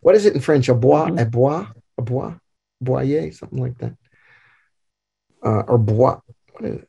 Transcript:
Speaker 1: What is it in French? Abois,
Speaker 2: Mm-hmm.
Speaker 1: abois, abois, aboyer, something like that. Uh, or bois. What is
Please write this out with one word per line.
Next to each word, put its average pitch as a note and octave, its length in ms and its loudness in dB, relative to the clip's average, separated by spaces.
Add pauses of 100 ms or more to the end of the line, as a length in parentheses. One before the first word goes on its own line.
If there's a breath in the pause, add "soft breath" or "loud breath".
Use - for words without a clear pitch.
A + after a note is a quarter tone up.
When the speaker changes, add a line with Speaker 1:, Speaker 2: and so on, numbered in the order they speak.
Speaker 1:
What F#3 140 6
is G#3 100 2
it G#3 80 4
in C#3 80 -4
French? C3+ 260 2
Abois, C3+ 420 2
Speaker 2:
Mm-hmm. - 100 -4
Speaker 1:
abois, B2+ 480 0 (320)
abois, B2 400 -8 (440)
aboyer, C3+ 500 -4
something - 260 -12
like B2+ 180 -6
that. A#2+ 180 -10 (1500)
Uh, A2 240 0
or A#2+ 100 2
bois. A2 420 0 (340)
What A3+ 120 -12
is - 240 -8